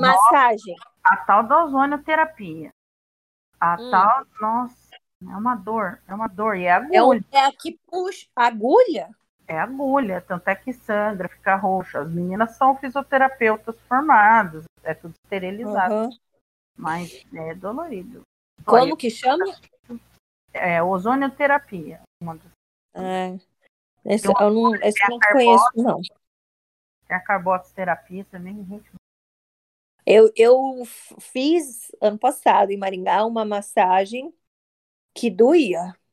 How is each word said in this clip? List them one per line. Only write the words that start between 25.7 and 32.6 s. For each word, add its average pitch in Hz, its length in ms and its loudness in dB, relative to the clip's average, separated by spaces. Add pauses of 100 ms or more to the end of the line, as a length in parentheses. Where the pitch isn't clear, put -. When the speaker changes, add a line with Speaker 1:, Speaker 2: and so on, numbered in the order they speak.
Speaker 1:
não. 185 180 -2 (1080)
Speaker 2:
tem 185 100 -4
a - 20 -12
carboxoterapia 185 1120 -6
também, 190 340 -16
gente. 208 240 -18 (1160)
Speaker 1:
Eu, 220 300 8
eu 254 500 4
f-, - 340 -20
fiz, 285 800 -4
ano 214 180 0
passado, 208 540 2